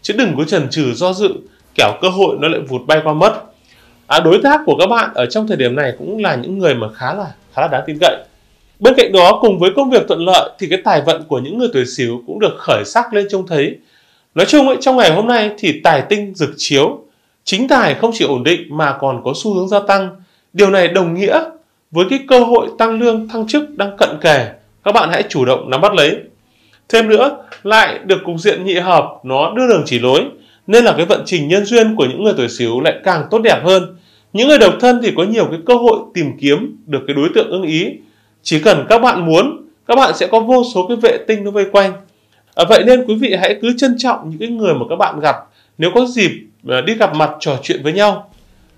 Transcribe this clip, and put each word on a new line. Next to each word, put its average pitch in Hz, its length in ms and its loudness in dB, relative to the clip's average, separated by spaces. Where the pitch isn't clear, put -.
chứ - 160 -6
đừng 196 180 -2
có 156 80 -2
chần 156 260 -2
chừ 127 240 -4
do 180 180 -2
dự, 196 180 -2
kẻo 104 180 2
cơ 180 60 0
hội 180 320 -4
nó 151 80 -2
lại - 120 -4
vụt 131 260 -8
bay 156 180 2
qua 156 80 0
mất. 175 200 2
À, 156 140 2
đối 170 220 4
tác 294 240 2
của 156 120 2
các 180 80 4
bạn 226 280 -2
ở 123 120 -2
trong 220 220 -4
thời 190 80 -2
điểm 127 200 -2
này 135 220 -2
cũng 208 240 -8
là 190 120 -2
những 185 240 -8
người 160 160 2
mà 113 200 -6
khá 131 200 -8
là, 196 120 -8
khá 135 100 -4
là 165 60 -2
đáng 135 180 -4
tin 151 140 -10
cậy. 170 160 2
Bên 247 160 6
cạnh 202 160 2
đó, 190 280 6
cùng 202 180 4
với 180 180 2
công 269 140 0
việc 226 180 2
thuận 170 160 -2
lợi 180 340 2
thì 190 120 -8
cái 185 140 -2
tài 180 160 2
vận 160 280 -2
của 131 100 -2
những 156 200 -8
người 247 140 -2
tuổi 127 140 0
Sửu 120 400 -6
cũng 92 120 -12
được 175 200 0
khởi 110 260 0
sắc 233 300 -2
lên 202 160 0
trông 190 160 -4
thấy. 160 300 -2
Nói 180 120 2
chung 269 220 4
ấy, 254 120 2
trong 262 160 2
ngày 190 160 4
hôm 214 140 0
nay 220 320 0
thì 165 260 -4
tài 151 240 4
tinh 208 260 -2
rực 160 220 -4
chiếu, - 480 0
chính 240 240 -4
tài 220 260 2
không 226 200 0
chỉ 165 100 0
ổn 123 200 -2
định 170 160 0
mà 147 240 0
còn 131 240 -4
có 131 120 -4
xu 214 180 -6
hướng 185 140 -4
gia 202 120 2
tăng. 196 300 0
Điều 190 180 4
này 180 180 4
đồng 175 260 0
nghĩa 196 260 0
với 175 200 0
cái 269 80 -2
cơ 254 120 6
hội 240 280 2
tăng 226 200 0
lương, 220 300 -2
thăng 220 180 -6
chức 294 240 -2
đang 202 260 -6
cận 202 140 2
kề. 139 280 2
Các 208 80 0
bạn 196 200 2
hãy 190 160 -2
chủ 135 160 -2
động 127 260 -2
nắm 127 100 -2
bắt 202 140 2
lấy. 165 220 2
Thêm 226 200 2
nữa, 247 280 2
lại 202 420 2
được 185 200 2
cục 170 140 -8
diện 185 260 -2
nhị 190 100 -2
hợp 175 320 2
nó 139 340 -2
đưa 254 120 0
đường 180 180 2
chỉ 120 120 -2
lối, 131 260 2
nên 233 180 4
là 196 120 4
cái 170 100 0
vận 202 200 2
trình 151 220 -4
nhân 196 160 2
duyên 220 320 2
của 151 80 2
những 131 200 -4
người 208 120 2
tuổi 123 120 -2
Sửu 117 320 -4
lại 156 140 0
càng 170 260 0
tốt 220 80 0
đẹp 190 260 0
hơn. 175 320 2
Những 226 160 2
người 294 100 6
độc 190 220 6
thân 247 220 4
thì 208 140 -2
có 165 80 0
nhiều 214 260 0
cái 160 160 -8
cơ 247 80 2
hội 233 240 2
tìm 147 260 -4
kiếm 156 360 -2
được 139 200 -4
cái 139 100 -4
đối 147 180 0
tượng - 160 2
ưng 190 120 -6
ý. 165 280 -4
Chỉ 151 180 -2
cần 156 280 2
các 226 100 4
bạn 220 280 0
muốn, 190 400 0
các 233 100 2
bạn 262 200 2
sẽ 180 100 -2
có 170 140 2
vô 247 220 2
số 180 140 0
cái 233 80 -2
vệ 220 300 2
tinh 214 180 -2
nó 202 60 -6
vây 202 220 0
quanh. 196 200 2
À, 175 140 2
vậy 220 180 6
nên 247 200 4
quý 214 80 -2
vị 220 260 -2
hãy 190 220 0
cứ 240 160 0
trân 254 200 0
trọng 202 320 -4
những 156 80 -12
cái 226 100 -8
người 214 260 -2
mà 120 160 -4
các 170 60 -4
bạn 180 240 -2
gặp, 143 160 0
nếu 165 160 0
có 247 120 2
dịp, 226 240 -2
à, 127 120 0
đi 196 140 -4
gặp 196 200 0
mặt 151 160 0
trò 143 220 -4
chuyện 143 200 -4
với 151 100 -2
nhau. 202 380 0